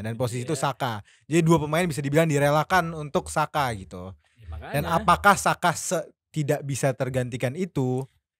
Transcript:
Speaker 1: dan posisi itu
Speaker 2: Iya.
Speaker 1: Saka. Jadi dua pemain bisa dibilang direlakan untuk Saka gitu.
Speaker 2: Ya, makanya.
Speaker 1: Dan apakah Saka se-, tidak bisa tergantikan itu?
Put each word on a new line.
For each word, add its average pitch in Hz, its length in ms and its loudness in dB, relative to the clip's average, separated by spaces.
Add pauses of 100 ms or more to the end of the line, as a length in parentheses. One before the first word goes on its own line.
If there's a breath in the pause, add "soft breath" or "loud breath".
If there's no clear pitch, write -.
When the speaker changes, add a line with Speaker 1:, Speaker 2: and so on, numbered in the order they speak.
Speaker 1:
dan 110 140 -6
posisi 123 260 -2
itu 123 100 -6
Speaker 2:
Iya. 151 160 -2
Speaker 1:
Saka. 123 320 -4 (240 soft breath)
Jadi 170 180 2
dua 165 160 6
pemain 151 260 0
bisa 156 180 -4
dibilang 143 240 4
direlakan 151 680 2
untuk 160 380 -6
Saka 147 440 0
gitu. 92 380 -12 (240)
Speaker 2:
Ya, 113 120 -20
makanya. - 260 -12
Speaker 1:
Dan 147 100 -2
apakah 175 500 4
Saka 165 380 2
se-, 165 320 -4 (240)
tidak 147 340 -2
bisa 143 300 -2
tergantikan 127 600 -4
itu? 135 480 -2 (380)